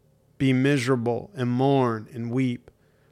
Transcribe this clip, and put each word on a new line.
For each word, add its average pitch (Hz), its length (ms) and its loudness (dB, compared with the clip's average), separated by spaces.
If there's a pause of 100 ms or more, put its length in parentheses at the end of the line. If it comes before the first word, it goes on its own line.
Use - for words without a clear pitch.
(380)
"Be 131 140 2
miserable 127 840 0
and 123 160 -4
mourn 123 600 0
and 117 180 -8
weep. 123 400 -4 (420)